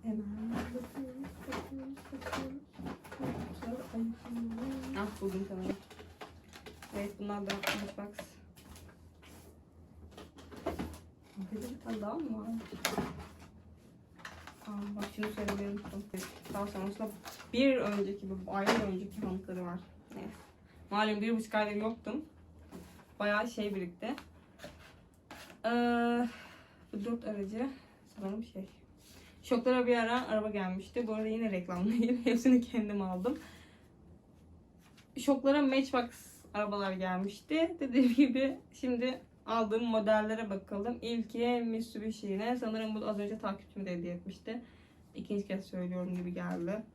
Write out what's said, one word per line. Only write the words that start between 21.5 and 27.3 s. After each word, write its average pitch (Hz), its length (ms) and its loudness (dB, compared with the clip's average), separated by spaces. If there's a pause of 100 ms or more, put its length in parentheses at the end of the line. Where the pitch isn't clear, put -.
aydır 208 260 4
yoktum. 226 440 -2 (960)
Bayağı 208 280 4
şey 208 280 -2
birikti. 190 400 -4 (1500)
Ee, 226 40 4 (1200)
bu 202 120 -2
dört 233 220 -2
aracı 214 400 -2 (480)